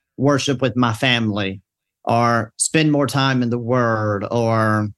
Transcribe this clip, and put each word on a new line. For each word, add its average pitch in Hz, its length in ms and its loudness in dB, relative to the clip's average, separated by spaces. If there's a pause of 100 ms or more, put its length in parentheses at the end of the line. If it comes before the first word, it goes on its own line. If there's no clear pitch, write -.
(160)
worship 135 460 0
with 123 140 0
my 123 160 2
family 107 680 -2 (440)
or 117 520 0
spend 156 360 0
more 143 140 2
time 135 360 0
in 120 80 -2
the 120 80 -2
Word 113 720 0
or, 110 680 0